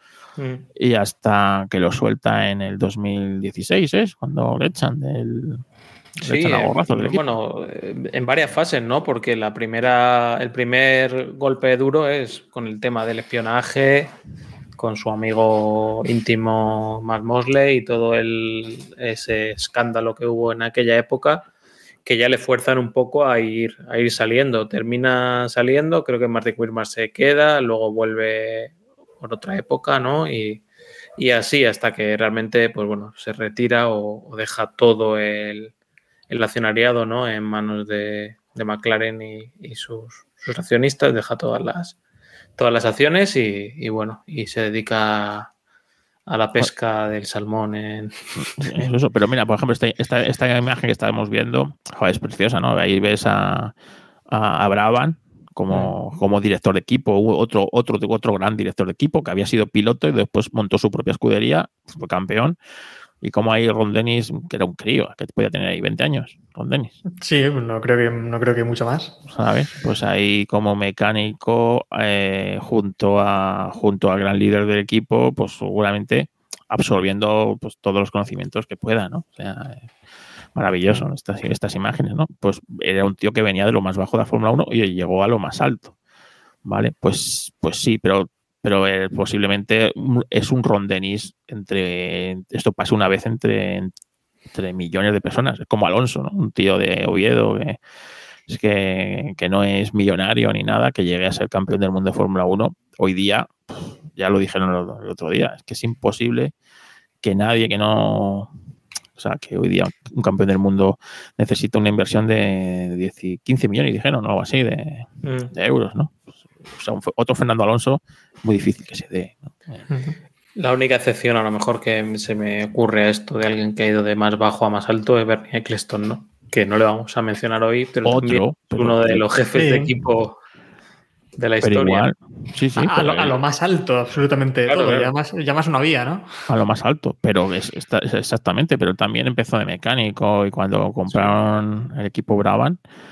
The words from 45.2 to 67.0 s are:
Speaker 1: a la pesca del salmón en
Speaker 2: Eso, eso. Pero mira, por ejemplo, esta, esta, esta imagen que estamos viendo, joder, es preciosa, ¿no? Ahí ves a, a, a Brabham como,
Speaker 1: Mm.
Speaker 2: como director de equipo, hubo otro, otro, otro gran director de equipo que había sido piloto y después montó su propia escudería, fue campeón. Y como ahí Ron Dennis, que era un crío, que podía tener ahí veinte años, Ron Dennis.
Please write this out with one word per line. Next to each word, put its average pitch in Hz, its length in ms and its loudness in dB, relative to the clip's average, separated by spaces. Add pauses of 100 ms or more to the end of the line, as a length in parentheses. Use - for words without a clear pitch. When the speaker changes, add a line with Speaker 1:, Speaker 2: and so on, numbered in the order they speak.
Speaker 1:
a - 100 -4
la 110 160 0
pesca 113 560 0
del 107 160 -6
salmón 107 500 -4
en 107 380 -8 (460)
Speaker 2:
Eso, 131 380 -2
eso. 135 140 4
Pero 104 160 2
mira, 117 200 0
por 110 100 2
ejemplo, 123 160 0
esta, 117 160 0
esta, 120 360 0
esta 127 340 2
imagen 127 300 -2
que 113 40 4
estamos 107 380 -2
viendo, 120 480 -2 (180)
joder, 92 160 2
es - 60 -2
preciosa, - 420 -2
¿no? 120 160 2
Ahí 98 240 2
ves 104 260 2
a, 101 480 0 (520)
a, 107 380 2
a 104 40 4
Brabham 117 480 2 (360)
como, 95 600 -2
Speaker 1:
Mm. 165 60 -14
Speaker 2:
como 101 220 2
director 98 340 2
de 95 60 2
equipo, 127 320 0
hubo 101 260 4
otro, 101 320 2
otro, 117 280 0 (100)
otro 110 260 0
gran 98 220 0
director 92 300 -2
de 90 60 -6
equipo 147 300 0
que 156 80 -6
había 98 160 0
sido 107 220 2
piloto 113 400 0
y 151 40 0
después 110 400 0
montó 104 260 0
su 107 120 2
propia - 220 -4
escudería, 117 580 0 (140)
fue - 240 -14
campeón. 104 480 0 (640)
Y - 100 -6
como 110 220 0
ahí 113 160 2
Ron 107 240 2
Dennis, 117 400 0 (180)
que - 60 -8
era 101 80 0
un 90 100 -4
crío, 120 420 -2
que - 120 -10
podía 107 220 -2
tener 95 180 -4
ahí 87 120 -4
veinte 107 220 -2
años, 135 340 -2 (160)
Ron - 160 -8
Dennis. 127 320 -4 (200)